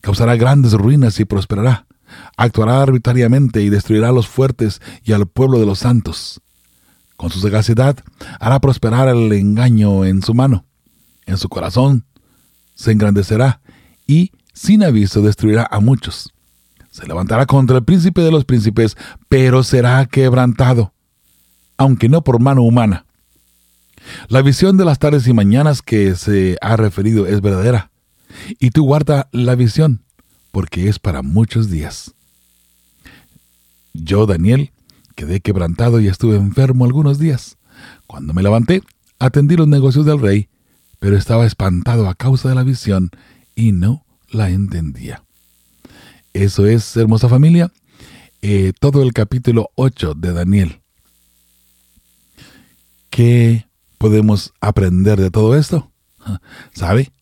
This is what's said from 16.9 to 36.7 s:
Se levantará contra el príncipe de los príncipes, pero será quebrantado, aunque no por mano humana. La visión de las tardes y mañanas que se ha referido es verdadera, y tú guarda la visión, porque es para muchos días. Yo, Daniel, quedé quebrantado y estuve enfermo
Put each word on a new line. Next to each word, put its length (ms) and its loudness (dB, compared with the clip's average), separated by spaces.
Se 140 -20
levantará 400 -2
contra 320 2
el 60 0
príncipe 380 0
de 100 2
los 140 0
príncipes, 520 0
pero 360 2
será 420 2
quebrantado, 880 0
aunque 320 2
no 140 2
por 160 0
mano 240 2
humana. 420 2
La 140 2
visión 340 2
de 100 2
las 120 0
tardes 300 0
y 60 2
mañanas 480 2
que 340 0
se 460 -2
ha 160 0
referido 500 -2
es 140 -2
verdadera, 500 -2
y 120 0
tú 140 2
guarda 460 0
la 240 -2
visión, 480 0
porque 380 -4
es 100 -2
para 220 -6
muchos 480 -2
días. 460 -10
Yo, 320 -2
Daniel, 460 0
quedé 260 -6
quebrantado 580 -2
y 80 2
estuve 300 0
enfermo 480 0